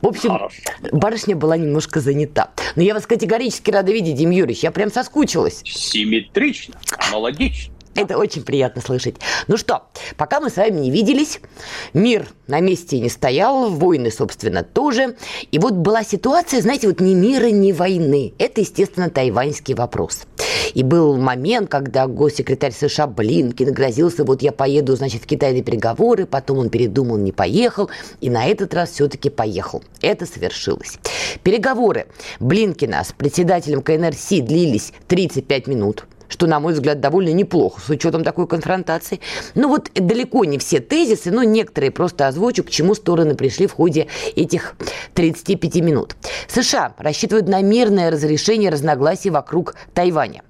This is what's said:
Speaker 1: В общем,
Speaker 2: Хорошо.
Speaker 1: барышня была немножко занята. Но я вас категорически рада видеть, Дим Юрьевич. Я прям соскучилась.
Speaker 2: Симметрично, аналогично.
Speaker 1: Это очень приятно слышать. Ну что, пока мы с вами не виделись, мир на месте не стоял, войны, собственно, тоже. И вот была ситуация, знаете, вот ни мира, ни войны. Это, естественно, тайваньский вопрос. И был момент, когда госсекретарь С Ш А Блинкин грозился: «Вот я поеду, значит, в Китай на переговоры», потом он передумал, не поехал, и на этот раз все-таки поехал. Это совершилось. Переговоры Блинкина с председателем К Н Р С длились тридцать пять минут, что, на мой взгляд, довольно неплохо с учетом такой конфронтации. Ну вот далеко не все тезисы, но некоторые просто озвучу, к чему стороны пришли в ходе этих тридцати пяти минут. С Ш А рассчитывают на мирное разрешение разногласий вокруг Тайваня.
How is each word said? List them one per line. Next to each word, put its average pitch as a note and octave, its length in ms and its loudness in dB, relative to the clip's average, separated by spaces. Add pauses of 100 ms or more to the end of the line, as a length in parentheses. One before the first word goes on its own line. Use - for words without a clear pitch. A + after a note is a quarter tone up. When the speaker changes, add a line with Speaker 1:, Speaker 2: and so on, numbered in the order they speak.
Speaker 1:
В F#3+ 60 2
общем, A#3 220 0
Speaker 2:
Хорошо. - 260 -4 (380)
Speaker 1:
барышня G#3 420 0
была D#3 220 2
немножко D#3 420 0
занята. C#3+ 520 0 (260)
Но D#3+ 40 4
я G3 120 4
вас G#3+ 120 -4
категорически A3+ 680 0
рада G3 200 2
видеть, E3+ 240 0
Дим D#3+ 140 4
Юрьевич. F3 340 2
Я D#3+ 80 2
прям G3+ 180 0
соскучилась. - 760 0
Speaker 2:
Симметрично, - 1080 -2 (340)
аналогично. A#2+ 640 -4 (200)
Speaker 1:
Это G3 240 -2
очень - 260 -2
приятно B2+ 380 0
слышать. B2+ 360 -4 (320)
Ну G#3+ 80 4
что, - 260 -2 (320)
пока C4+ 240 0
мы D4 100 -2
с - 60 -8
вами F#3+ 240 2
не C3 100 0
виделись, A#3+ 520 0 (520)
мир A3 320 4 (220)
на D3 140 0
месте F3+ 400 0
не A#2+ 80 0
стоял, G#3+ 600 0
войны, D3+ 420 2
собственно, G2+ 520 -4
тоже. B3+ 540 0 (340)
И D3+ 80 0
вот A3+ 140 2
была G3+ 320 2
ситуация, C4+ 560 0
знаете, A#3 260 2
вот F#3 140 2
ни F#3+ 120 4
мира, A#3+ 340 4
ни G3+ 260 4
войны. D#3+ 640 0
Это, - 240 0
естественно, F3+ 480 -2
тайваньский C3 640 -2
вопрос. A#2 480 -4 (520)
И B2+ 100 0
был D3 340 4
момент, C3 520 0
когда C3+ 380 0
госсекретарь C3+ 640 0
С D3 160 -2
Ш D3+ 160 0
А C#3+ 40 0
Блинкин B2 640 0
грозился: C#3+ 500 0
«Вот C3 180 2
я C#3 120 2
поеду, C3+ 420 2
значит, B2 280 -4
в - 40 -20
Китай C#3 260 0
на B2+ 80 0
переговоры», A#2+ 640 0
потом C3+ 340 -2
он A#2 100 0
передумал, A#2 480 0
не G2 160 0
поехал, D#3+ 560 0 (320)
и C3+ 80 -2
на A#2+ 160 0
этот G3 280 0
раз E3+ 180 -2
все-таки C#3 380 -2
поехал. G#2+ 540 -6 (180)
Это F#3 240 -2
совершилось. - 720 -6 (460)
Переговоры A3 640 2 (340)
Блинкина C3 640 0
с - 80 -10
председателем D3+ 720 0
К - 80 -6
Н D#3+ 160 2
Р D#3+ 80 0
С - 160 -12
длились D#3 640 2 (160)
тридцать F3 360 0
пять C3+ 220 -2
минут, B2 380 -2 (240)
что, - 180 0
на D3+ 140 2
мой D#3+ 100 0
взгляд, D3 300 0
довольно D#3+ 320 2
неплохо E3+ 480 2
с - 80 -12
учетом D#3+ 340 0
такой E3+ 240 -2
конфронтации. F3 720 -4 (340)
Ну C#4 140 2
вот D4+ 260 0
далеко A3 520 0
не C#3+ 120 -2
все C#3 220 0
тезисы, A#3 500 0
но A#3 140 2
некоторые G#3+ 480 2
просто D#3 360 0
озвучу, F3 360 0
к - 60 -8
чему F3+ 260 2
стороны E3 400 2
пришли C3+ 320 0
в - 60 -2
ходе D#3 340 2 (300)
этих - 380 -2 (380)
тридцати E3+ 440 0
пяти E3+ 240 0
минут. D#3 340 0 (320)
С B3 160 0
Ш - 140 0
А D3+ 200 -2
рассчитывают F3+ 520 0
на G3 120 2
мирное G3+ 480 4
разрешение D#3 600 2
разногласий D3+ 600 0
вокруг D3+ 460 -2 (180)
Тайваня. D#3+ 560 0